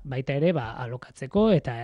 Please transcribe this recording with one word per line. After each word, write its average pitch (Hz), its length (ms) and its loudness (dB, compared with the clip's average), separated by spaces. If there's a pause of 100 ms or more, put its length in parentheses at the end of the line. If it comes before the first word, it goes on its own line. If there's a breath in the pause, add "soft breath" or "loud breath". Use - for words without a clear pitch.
baita 135 300 -4
ere, 156 180 2
ba, 117 240 -2
alokatzeko 127 760 -2
eta, 139 200 2 (120)